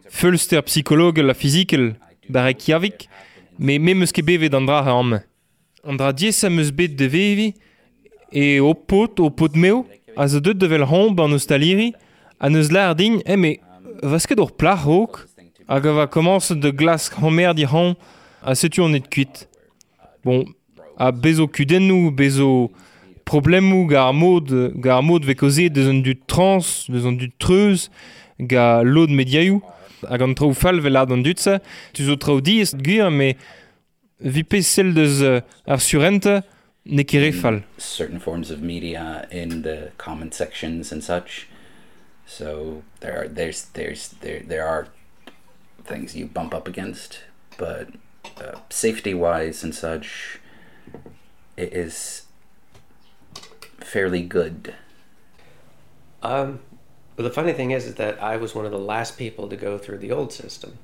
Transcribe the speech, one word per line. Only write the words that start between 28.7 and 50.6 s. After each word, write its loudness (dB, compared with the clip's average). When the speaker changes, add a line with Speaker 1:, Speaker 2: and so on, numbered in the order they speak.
Speaker 1:
lod 4
mediaioù, 2
hag -2
an 0
traoù 2
fall 2
vel 2
lad 2
an 0
dud 0
sa, 2
tu -6
zo 0
traoù 2
diez 2
gwir, 2
me 2
vi -2
pe 0
sell 2
deus, 2
euh, 4
ar 2
surenta, 2
ne 0
ket 2
re 2
fall. -2
Speaker 2:
Certain -10
forms -8
of -12
media -10
in -10
the -10
comment -14
sections -10
and -12
such. -10
So -14
there -10
are, -12
there's, -10
there's, -12
there, -14
there -8
are -6
things -14
you -12
bump -10
up -12
against, -14
but... -12
Uh, -18
safety-wise -4
and -10
such, -12